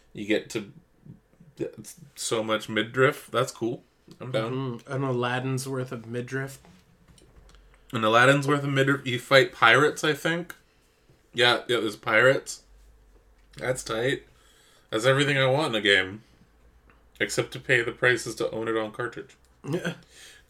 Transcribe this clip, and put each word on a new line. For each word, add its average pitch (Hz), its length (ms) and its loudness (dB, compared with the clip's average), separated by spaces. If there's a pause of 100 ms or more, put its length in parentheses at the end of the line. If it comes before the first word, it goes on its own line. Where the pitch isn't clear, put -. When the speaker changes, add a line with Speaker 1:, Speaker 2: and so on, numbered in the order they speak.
(140)
Speaker 1:
You 104 140 -10
get - 240 0
to, 101 200 -8 (840)
it's - 380 -12 (180)
so 113 300 -4
much 110 260 -4
midriff. 120 640 0
That's 123 200 0
cool. - 300 -6 (400)
I'm 127 100 -12
down. 117 220 -2
Speaker 2:
Mm-hmm. 131 400 -8
An 135 100 -4
Aladdin's 127 640 -2
worth 127 240 -6
of 113 140 -10
midriff. 123 540 -8 (1300)
Speaker 1:
An 113 120 -4
Aladdin's 131 440 6
worth 143 160 0
of 143 60 -4
midriff. 135 380 0
You 123 100 -2
fight 131 340 4
pirates, 131 520 4
I 151 100 2
think. 170 400 -4 (800)
Yeah, 120 340 4
yeah, 120 120 0
there's 107 160 -6
pirates. - 680 2 (960)
That's 127 260 -4
tight. 120 440 -4 (640)
That's 110 140 -2
everything 139 340 2
I 135 80 2
want 139 280 0
in 107 40 0
a - 20 -6
game. 98 400 2 (1000)
Except 113 340 -2
to 131 60 -12
pay 127 220 2
the 117 120 -4
prices 120 420 0
to - 160 -4
own 113 160 -6
it 113 100 -2
on 110 140 -4
cartridge. - 440 -12 (320)
Speaker 2:
Yeah. 175 260 -6 (560)